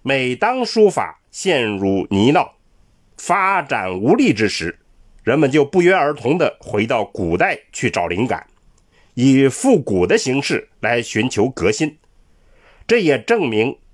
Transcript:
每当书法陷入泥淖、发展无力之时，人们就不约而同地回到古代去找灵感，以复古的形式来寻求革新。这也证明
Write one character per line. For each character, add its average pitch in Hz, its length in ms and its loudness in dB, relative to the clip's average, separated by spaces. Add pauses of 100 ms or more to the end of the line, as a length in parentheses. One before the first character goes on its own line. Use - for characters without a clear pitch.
每 127 340 -4
当 247 260 -2
书 214 280 4
法 90 400 -8
陷 151 340 -2 (140)
入 98 320 0
泥 101 240 4
淖、 160 160 0 (640)
发 190 460 -2
展 98 360 -4
无 127 160 4
力 247 160 4
之 110 160 0
时， 87 320 -6 (440)
人 123 160 0
们 143 120 2
就 143 140 4
不 175 160 0
约 175 140 4
而 147 180 0
同 147 240 -2
地 160 240 0
回 104 260 -4
到 120 160 0
古 87 320 -4
代 170 240 -2 (140)
去 - 180 -4
找 87 180 -4
灵 92 180 -2
感， - 200 -6 (680)
以 135 340 4
复 233 320 2
古 123 260 0
的 220 120 2
形 135 240 -2
式 - 260 -6 (120)
来 117 200 -2
寻 113 300 -2
求 101 180 0
革 87 240 -2
新。 156 240 -4 (880)
这 240 120 2
也 165 240 2
证 170 260 0
明 113 300 0 (160)